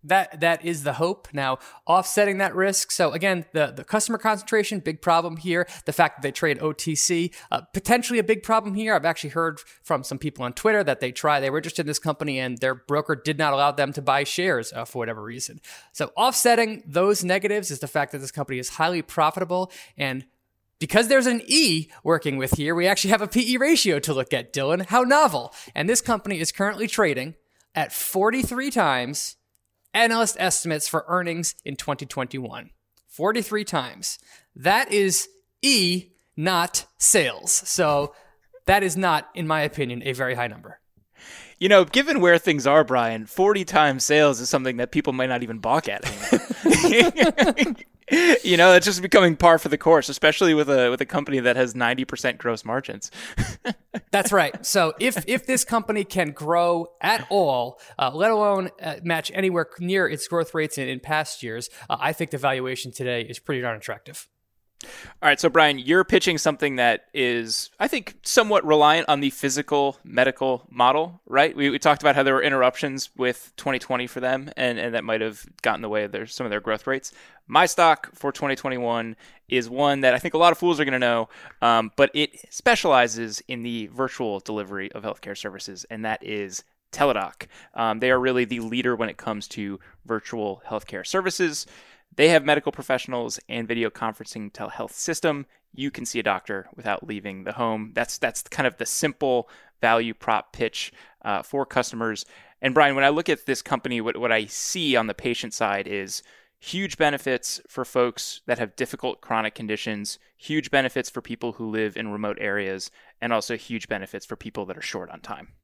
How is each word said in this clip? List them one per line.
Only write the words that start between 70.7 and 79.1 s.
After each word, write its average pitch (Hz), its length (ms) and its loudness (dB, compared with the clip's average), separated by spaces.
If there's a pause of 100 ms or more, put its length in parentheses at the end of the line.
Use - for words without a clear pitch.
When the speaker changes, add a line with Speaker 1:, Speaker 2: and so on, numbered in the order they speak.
Speaker 2:
model, 147 560 2
right? 139 280 2
We, 143 140 0
we 139 100 0
talked 147 220 4
about 143 160 4
how 143 60 4
there 135 100 4
were 131 100 2
interruptions 135 720 0
with 127 420 -2
twenty 135 220 -4
twenty 123 280 -4
for 123 140 -10
them, 131 360 -2
and, 123 220 -2
and 117 160 -4
that 113 100 -2
might 110 160 -2
have 110 240 -6 (160)
gotten 107 180 0
in - 40 -10
the 110 80 -8
way 107 140 -2
of 101 80 -10
their, 104 140 -8
some 123 200 -10
of 107 40 -6
their 104 120 -4
growth 110 240 -4
rates. - 260 -6 (340)
My 156 200 4
stock 165 480 2
for 139 180 -6
twenty 135 240 -4
twenty-one 117 600 -4 (340)